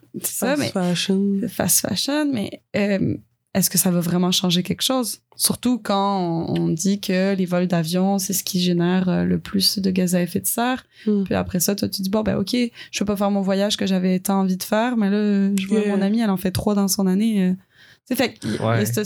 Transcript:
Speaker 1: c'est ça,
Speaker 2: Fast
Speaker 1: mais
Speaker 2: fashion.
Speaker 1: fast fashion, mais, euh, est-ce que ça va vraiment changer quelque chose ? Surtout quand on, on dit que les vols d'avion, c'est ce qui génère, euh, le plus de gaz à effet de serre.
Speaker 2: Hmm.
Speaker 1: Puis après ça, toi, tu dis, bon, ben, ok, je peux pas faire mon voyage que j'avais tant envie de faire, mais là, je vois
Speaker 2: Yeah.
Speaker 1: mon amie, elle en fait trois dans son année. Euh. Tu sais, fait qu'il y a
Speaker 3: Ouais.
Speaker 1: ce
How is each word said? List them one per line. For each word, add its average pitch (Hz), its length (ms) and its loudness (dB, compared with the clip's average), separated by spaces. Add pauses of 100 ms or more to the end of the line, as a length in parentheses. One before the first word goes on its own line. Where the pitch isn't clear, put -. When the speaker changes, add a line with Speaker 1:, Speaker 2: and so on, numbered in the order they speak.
(220)
Speaker 1:
c'est - 120 -6
ça, - 140 -4
Speaker 2:
Fast 285 120 0
Speaker 1:
mais 247 100 0
Speaker 2:
fashion. 196 800 0
Speaker 1:
fast - 320 0
fashion, 285 520 -2
mais, 214 300 -4 (140)
euh, 202 400 0 (380)
est-ce 190 160 2
que - 80 -4
ça 185 140 2
va 175 100 2
vraiment 180 320 0
changer 180 300 0
quelque - 180 -6
chose ? 254 400 -2 (160)
Surtout 240 440 0
quand 196 380 0 (300)
on, 175 100 0
on 170 80 0
dit 190 320 0
que 190 360 0
les 185 100 0
vols 180 220 0
d'avion, 180 520 0
c'est 190 140 -4
ce - 100 -4
qui - 160 -4
génère, 180 480 2
euh, 175 160 0
le 180 160 0
plus 190 400 -2
de 190 120 0
gaz 185 220 0
à 180 80 2
effet 175 200 -2
de - 40 -6
serre. 247 380 -2 (240)
Speaker 2:
Hmm. 202 160 2
Speaker 1:
Puis 190 120 -2
après 180 260 -2
ça, 202 120 0
toi, 202 140 -2
tu 190 140 -8
dis, 190 80 -2
bon, 214 120 0
ben, 202 160 0
ok, 196 160 -2 (380)
je - 80 -4
peux 202 60 -2
pas 208 100 0
faire 202 160 0
mon 202 100 2
voyage 196 360 0
que 208 80 -2
j'avais 185 340 2
tant 196 220 0
envie 185 160 2
de 185 60 -10
faire, 233 340 0
mais 202 120 2
là, 202 460 2
je 196 120 -2
vois 214 120 2
Speaker 2:
Yeah. 208 160 2
Speaker 1:
mon 196 60 2
amie, 202 180 2
elle 226 120 2
en 190 60 2
fait 185 140 -2
trois 208 240 0
dans 196 140 2
son 190 180 0
année. 202 380 2
Euh. 185 80 2 (540)
Tu - 60 -4
sais, - 100 0
fait 240 100 -2
qu'il - 220 -6
y - 20 -2
a 110 100 0
Speaker 3:
Ouais. 117 180 2
Speaker 1:
ce - 60 0 (140)